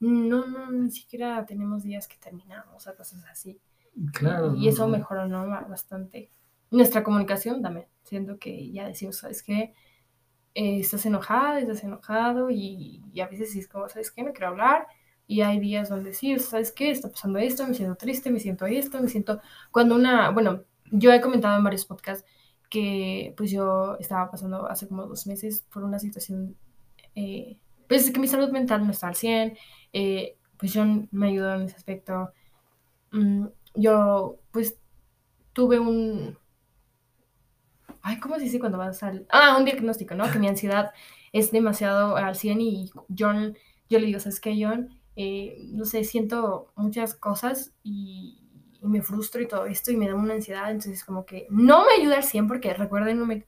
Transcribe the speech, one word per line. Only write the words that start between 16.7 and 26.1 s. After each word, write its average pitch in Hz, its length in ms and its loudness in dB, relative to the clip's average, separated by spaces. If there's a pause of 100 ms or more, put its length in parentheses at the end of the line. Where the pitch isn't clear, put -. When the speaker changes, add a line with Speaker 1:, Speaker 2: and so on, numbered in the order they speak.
Speaker 1:
qué? 269 180 0
Está 247 200 -4
pasando 196 280 -4
esto, 254 280 -2
me 254 80 0
siento 185 220 -4
triste, 254 340 -4
me 233 100 0
siento 190 260 -4
esto, 269 340 -2
me 247 80 2
siento", 214 320 -4 (300)
cuando 233 260 6
una... 240 340 6
Bueno, 196 340 2 (260)
yo 226 220 8
he 240 80 10
comentado 214 380 2
en 208 60 4
varios 190 220 0
podcasts 190 380 -10 (460)
que, 196 640 -2
pues, 208 140 -4
yo 190 500 0
estaba 185 300 -4
pasando 190 380 -8
hace 196 200 -8
como 190 180 -8
dos - 200 -12
meses 208 460 -8
por 202 120 -10
una 202 140 -4
situación... 196 580 -10 (600)